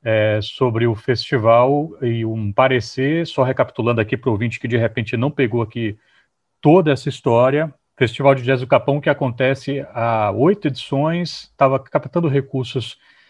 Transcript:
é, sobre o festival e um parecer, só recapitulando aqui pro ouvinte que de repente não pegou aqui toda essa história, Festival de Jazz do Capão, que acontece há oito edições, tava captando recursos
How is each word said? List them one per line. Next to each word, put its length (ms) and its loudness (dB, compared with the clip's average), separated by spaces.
é, 400 0
sobre 460 0
o 80 0
festival 960 2
e 220 -2
um 260 -4
parecer, 760 0
só 160 -2
recapitulando 560 0
aqui 160 -2
pro 160 -2
ouvinte 260 -2
que 120 -8
de 80 0
repente 400 -2
não 120 0
pegou 320 -2
aqui 360 -6
toda 320 4
essa 160 -4
história, 640 0
Festival 380 2
de 80 -8
Jazz 160 0
do 80 -8
Capão, 320 2
que 100 -2
acontece 840 -2
há 420 0
oito 320 2
edições, 880 -4
tava 240 2
captando 480 -4
recursos 680 -4